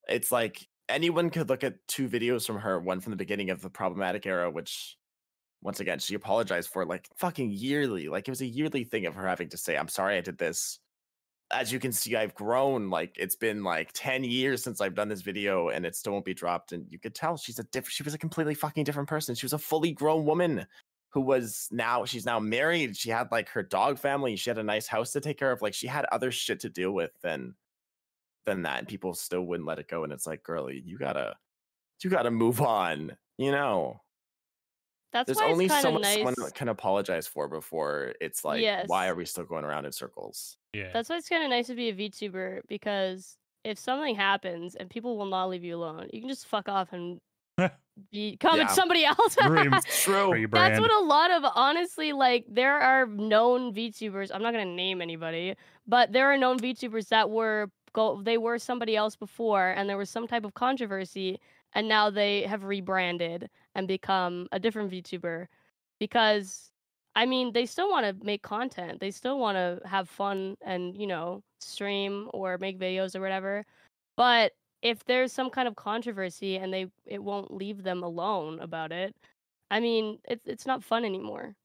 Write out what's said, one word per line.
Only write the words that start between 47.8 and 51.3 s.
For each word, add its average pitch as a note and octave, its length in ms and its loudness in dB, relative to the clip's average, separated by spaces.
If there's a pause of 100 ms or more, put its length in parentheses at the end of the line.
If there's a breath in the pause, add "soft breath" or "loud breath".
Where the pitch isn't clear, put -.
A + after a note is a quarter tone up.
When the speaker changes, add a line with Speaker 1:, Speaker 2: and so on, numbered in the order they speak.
Speaker 2:
be, G#3 260 -4
come D#4+ 220 6
at D#4 80 4
Speaker 1:
Yeah. - 20 -
Speaker 2:
somebody F4 360 6
else. G4 320 6
<laughs> - 40 8
Speaker 3:
Re-, E4 260 8
Speaker 1:
It's F#4 180 6 (180)
true. F#4+ 280 4
Speaker 3:
rebrand. A2 200 2
Speaker 2:
That's A2 280 8
what A4+ 120 6
a G#4+ 80 8
lot E4 320 6